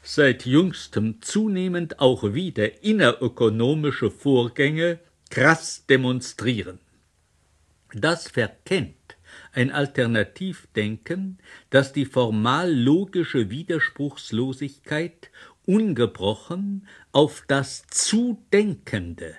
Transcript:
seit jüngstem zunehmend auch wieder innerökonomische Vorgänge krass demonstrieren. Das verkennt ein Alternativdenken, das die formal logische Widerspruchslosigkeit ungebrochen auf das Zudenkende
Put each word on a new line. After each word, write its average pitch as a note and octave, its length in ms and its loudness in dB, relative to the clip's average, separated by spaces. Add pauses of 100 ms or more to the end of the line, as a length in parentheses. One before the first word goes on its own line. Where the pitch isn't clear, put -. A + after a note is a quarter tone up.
seit C3+ 420 2
jüngstem B2+ 760 0
zunehmend F#3 760 -2
auch A#2 340 4
wieder C3+ 480 -2
innerökonomische B2+ 1300 2
Vorgänge D3 880 0 (320)
krass - 580 2
demonstrieren. B2 920 0 (1120)
Das D#3 360 -2
verkennt - 680 -4 (560)
ein C3 180 0
Alternativdenken, C#3 1700 -4 (320)
das C3+ 220 2
die C#3+ 140 -2
formal B2+ 680 0
logische C#3 760 0
Widerspruchslosigkeit C#3+ 1800 -6 (340)
ungebrochen F#3+ 1200 -2 (240)
auf D3 340 2
das C3+ 400 -4
Zudenkende G3 1500 -2